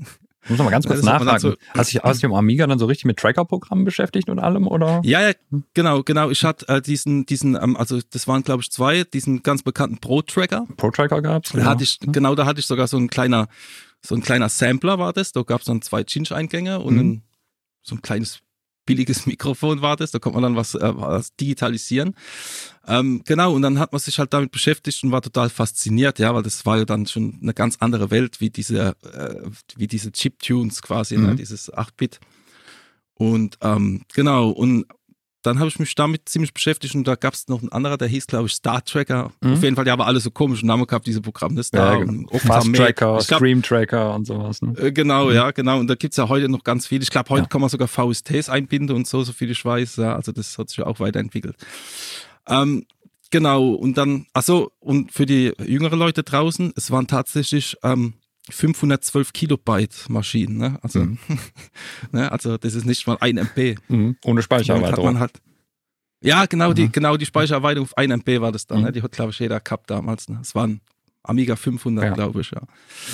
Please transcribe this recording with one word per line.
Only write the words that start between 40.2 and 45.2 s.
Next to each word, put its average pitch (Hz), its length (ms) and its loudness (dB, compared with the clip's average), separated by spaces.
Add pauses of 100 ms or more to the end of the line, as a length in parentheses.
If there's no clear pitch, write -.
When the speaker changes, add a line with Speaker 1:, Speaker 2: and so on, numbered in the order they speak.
Speaker 2:
komischen 123 360 0
Namen 117 200 2
gehabt, 120 200 -2
diese 110 140 -2
Programme, 107 340 -6
ne? 123 80 -2
Star 98 300 4
Speaker 1:
Ja, 107 80 4
genau. 110 120 -2
Speaker 2:
und - 200 -8
Octa 120 160 2
Speaker 1:
Fast 117 200 6
Speaker 2:
Mate. 123 100 4
Speaker 1:
Tracker, 117 420 4
Speaker 2:
Ich 107 80 0
glaub, 156 120 4
Speaker 1:
Stream 127 220 6
Tracker 110 520 0
und 107 120 -4
sowas, 107 360 -6
ne? 117 160 -2
Speaker 2:
äh, 135 140 0
genau, 143 340 2